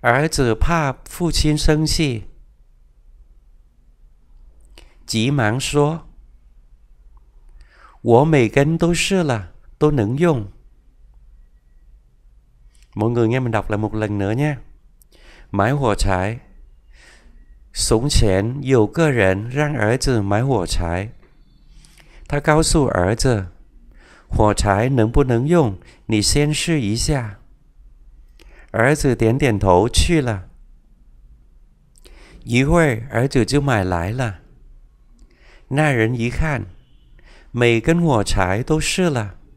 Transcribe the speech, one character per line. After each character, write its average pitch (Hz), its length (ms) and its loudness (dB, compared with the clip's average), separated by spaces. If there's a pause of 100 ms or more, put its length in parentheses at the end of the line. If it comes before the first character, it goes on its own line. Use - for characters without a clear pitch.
儿 127 240 2
子 127 240 0
怕 151 400 0 (120)
父 - 260 -4
亲 151 260 2
生 156 300 2
气， 135 380 -2 (2750)
急 117 240 -2
忙 127 300 -2
说 147 480 -2 (1900)
：“我 117 220 4
每 143 240 2
根 143 280 0
都 170 160 0
试 185 300 0
了， 113 300 -4 (260)
都 147 140 2
能 123 260 -2
用。” 139 320 -2 (2500)
Mọi 107 160 -2
người 117 180 2
nghe 123 100 0
mình 123 140 -4
đọc 107 180 -4
lại 104 80 -2
một 104 160 -4
lần 104 240 -4
nữa 101 140 -2
nha. 139 260 -2 (920)
Mái 101 260 0
火 120 160 0
柴. 98 460 -2 (1300)
Sống 117 360 0
前 110 520 2
有 127 240 4
个 160 240 0
人 101 400 0
让 143 240 -4
儿 113 240 0
子 131 240 0
买 101 240 0
火 117 220 0
柴。 87 460 -4 (1120)
他 143 140 -4
告 151 200 2
诉 156 260 2
儿 90 280 0
子 107 380 -2 (760)
：“火 107 240 2
柴 104 360 2
能 120 200 2
不 139 140 2
能 123 240 0
用？ 147 320 2 (280)
你 110 140 0
先 147 320 0
试 156 280 -2
一 107 160 -2
下。” 117 420 -4 (1400)
儿 123 220 2
子 139 180 0
点 113 220 0
点 127 220 0
头， 95 280 4
去 156 360 0
了。 104 260 -6 (1900)
一 120 220 0
会 165 160 2
儿， 120 300 0
儿 120 180 -2
子 123 160 2
就 139 160 0
买 123 240 0
来 90 260 -2
了。 113 280 -6 (1300)
那 147 220 0
人 120 280 0
一 117 120 -2
看， 147 340 -4 (840)
每 120 280 2
根 165 220 0
火 131 240 2
柴 95 380 0
都 156 180 0
试 175 300 -2
了 107 260 -6 (200)